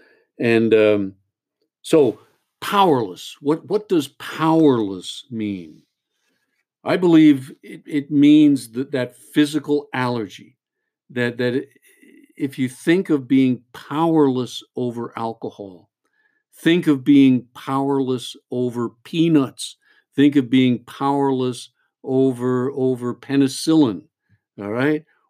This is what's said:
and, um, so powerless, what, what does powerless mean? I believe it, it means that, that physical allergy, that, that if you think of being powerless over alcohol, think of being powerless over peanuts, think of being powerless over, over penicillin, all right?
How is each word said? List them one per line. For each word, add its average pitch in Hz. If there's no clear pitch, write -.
and, 113
um, 107
so 139
powerless, 135
what, 151
what 208
does 156
powerless 135
mean? 101
I 156
believe 156
it, 160
it 147
means 143
that, 127
that 127
physical 147
allergy, 120
that, 120
that 123
if 139
you 127
think 175
of 139
being 131
powerless 143
over 120
alcohol, 104
think 170
of 139
being 135
powerless 135
over 120
peanuts, 160
think 139
of 127
being 127
powerless 135
over, 127
over 131
penicillin, 139
all 101
right? 147